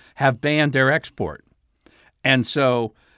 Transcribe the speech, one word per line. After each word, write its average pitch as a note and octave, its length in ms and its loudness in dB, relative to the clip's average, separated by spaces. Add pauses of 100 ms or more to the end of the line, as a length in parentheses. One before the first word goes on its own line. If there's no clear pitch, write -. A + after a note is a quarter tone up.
(140)
have C3+ 260 0
banned D3 320 0
their C3 180 2
export. G#2 540 -6 (800)
And B2+ 220 2
so B2 480 -2 (240)